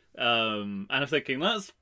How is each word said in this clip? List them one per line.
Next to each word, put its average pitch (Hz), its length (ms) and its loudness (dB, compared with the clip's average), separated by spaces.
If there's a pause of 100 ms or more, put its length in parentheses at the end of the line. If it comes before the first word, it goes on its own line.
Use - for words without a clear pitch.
(180)
Um, 107 720 0
and 135 120 2
I'm 139 40 0
thinking, 139 340 0
that's 202 420 -2